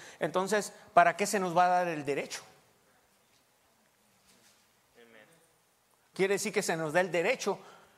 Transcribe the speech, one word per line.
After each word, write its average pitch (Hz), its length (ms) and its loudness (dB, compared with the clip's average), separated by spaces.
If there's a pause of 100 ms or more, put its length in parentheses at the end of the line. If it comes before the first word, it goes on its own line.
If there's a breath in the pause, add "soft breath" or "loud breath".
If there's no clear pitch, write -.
(200 loud breath)
Entonces, 190 540 -2 (200 loud breath)
¿para 170 240 6
qué 202 80 -2
se 202 140 -2
nos 180 180 0
va 180 80 6
a 180 40 2
dar 180 180 2
el 151 180 -6
derecho? 143 380 -6 (3750)
Quiere 190 220 0
decir 190 180 -6
que 196 80 -2
se 180 140 -2
nos 160 180 -4
da 175 60 4
el 185 120 0
derecho 180 460 -2 (400 loud breath)